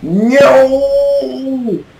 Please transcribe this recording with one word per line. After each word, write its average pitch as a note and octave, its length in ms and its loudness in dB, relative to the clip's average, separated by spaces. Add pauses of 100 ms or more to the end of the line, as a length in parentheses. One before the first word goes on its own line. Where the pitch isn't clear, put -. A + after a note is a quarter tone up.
No! C4 1800 0 (160)